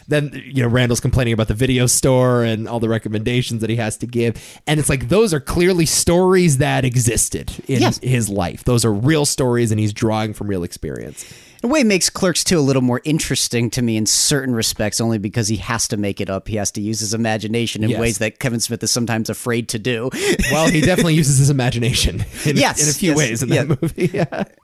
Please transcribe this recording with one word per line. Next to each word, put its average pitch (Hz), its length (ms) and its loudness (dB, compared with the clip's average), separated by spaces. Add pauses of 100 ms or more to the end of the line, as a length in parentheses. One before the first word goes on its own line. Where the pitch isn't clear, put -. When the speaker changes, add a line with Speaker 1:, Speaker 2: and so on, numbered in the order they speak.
Speaker 1:
then, 147 380 -2
you 131 160 -2
know, 120 60 2
Randall's 120 320 2
complaining 120 340 0
about 110 140 2
the 110 60 -2
video 123 320 2
store 127 560 4
and 113 240 -2
all 117 140 -4
the 110 80 2
recommendations 110 460 -2
that 117 360 -2
he 113 60 0
has 110 220 -2
to 120 80 -6
give. 117 300 0 (300)
And 151 120 2
it's 143 100 0
like, 127 200 -2
those 196 260 4
are 139 60 -2
clearly 175 460 2
stories 180 720 4
that 135 260 2
existed 117 680 0 (140)
in 165 140 0
Speaker 2:
Yes. - 180 2
Speaker 1:
his 120 300 0
life. 95 360 -4
Those 120 200 2
are 110 80 4
real 147 340 2
stories, 120 460 0
and 110 80 0
he's 107 120 0
drawing 110 420 -2
from 104 120 -8
real 95 160 -2
experience. 65 640 -10 (380)
Speaker 2:
In 240 80 -2
a - 20 2
way, 311 80 4
it 233 60 4
makes 190 240 2
Clerks - 340 0
Two 180 140 2
a - 20 4
little 135 220 4
more 123 220 0
interesting 123 640 -2
to 127 120 -2
me 113 140 0
in 110 100 0
certain 131 480 0
respects, 110 460 -2
only 113 180 0
because 104 300 -2
he 110 80 0
has 110 320 -4
to 113 80 -4
make 101 240 -2
it 98 100 -6
up. 95 160 -6
He 107 100 -4
has 101 160 -2
to 110 80 -8
use 107 200 -4
his 110 120 -4
imagination 110 720 -2
in 110 80 2
Speaker 1:
Yes. 110 100 -2
Speaker 2:
ways 117 180 0
that 110 200 -4
Kevin 117 220 -4
Smith 113 240 -4
is 107 80 -2
sometimes 113 380 -2
afraid 117 400 -4
to 117 100 -4
do. 123 340 -4
<laughs> 320 60 -6 (320)
Speaker 1:
Well, 156 160 2
he 156 140 2
definitely 175 320 2
uses 143 240 4
his 139 120 4
imagination 117 720 0 (200)
in, 156 120 0
Speaker 2:
Yes, 240 260 2
Speaker 1:
in 156 60 0
a 147 40 0
few 165 180 0
Speaker 2:
yes, 147 80 2
Speaker 1:
ways 117 240 -2
in 123 60 -2
Speaker 2:
yeah. 135 160 2
Speaker 1:
that 151 180 -2
movie. 170 300 -2
<laughs> - 20 -
Yeah. - 300 -4 (200)